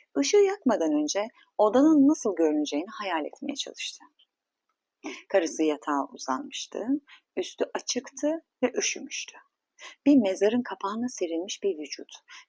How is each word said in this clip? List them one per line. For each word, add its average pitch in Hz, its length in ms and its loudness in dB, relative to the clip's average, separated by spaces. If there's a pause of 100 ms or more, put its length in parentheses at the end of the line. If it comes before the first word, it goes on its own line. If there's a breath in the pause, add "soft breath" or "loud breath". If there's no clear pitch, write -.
(220 loud breath)
Işığı 285 160 4
yakmadan 247 540 4
önce 151 360 0 (300 soft breath)
odanın 269 500 6
nasıl 208 280 2
görüneceğini 151 540 0
hayal 180 360 -6
etmeye - 300 -10
çalıştı. - 480 -10 (1300 loud breath)
Karısı 165 340 0
yatağa 143 500 -2
uzanmıştı, - 760 -8 (500 loud breath)
üstü - 360 -6
açıktı - 720 -6 (180)
ve 254 140 2
üşümüştü. - 600 -6 (680 loud breath)
Bir 285 120 6
mezarın 208 460 2
kapağına 220 460 -6
serilmiş 170 540 -6
bir 190 140 -2
vücut 143 340 -12 (380 loud breath)